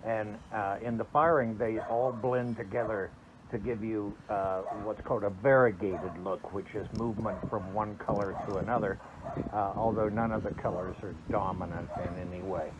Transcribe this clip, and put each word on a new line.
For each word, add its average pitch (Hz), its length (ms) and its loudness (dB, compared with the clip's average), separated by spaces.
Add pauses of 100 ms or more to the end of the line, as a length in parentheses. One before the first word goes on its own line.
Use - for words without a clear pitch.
And, 107 340 -2 (140)
uh, 101 300 0
in 117 160 -2
the 113 80 0
firing, 147 520 4
they 110 220 2
all 120 320 2
blend 123 460 0
together 110 520 -2 (420)
to 123 60 -2
give 107 260 -2
you, 107 300 -2 (160)
uh, 95 320 0 (220)
what's 107 180 -2
called 113 220 0
a 101 60 2
variegated 98 960 6
look, 92 300 -4
which 98 220 -6
is 95 180 -4
movement 110 440 -2 (120)
from 98 240 -2
one 104 240 -2
color 101 380 0 (120)
to 98 100 -2
another, 101 420 2 (540)
uh, 101 240 2
although 107 320 2
none 113 240 2
of 107 100 0
the 104 80 -2
colors 92 520 -2
are 87 120 -8 (140)
dominant 90 580 0 (160)
in 90 240 -4
any 90 140 -6
way. 90 380 -2